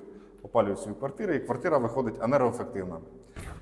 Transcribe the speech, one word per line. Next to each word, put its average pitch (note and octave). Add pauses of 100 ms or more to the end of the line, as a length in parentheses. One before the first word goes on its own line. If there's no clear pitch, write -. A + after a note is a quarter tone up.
(420)
опалюють G2+
свої G#2
квартири, D#3
і A#2
квартира D3+
виходить A#2+
енергоефективна. A2 (640)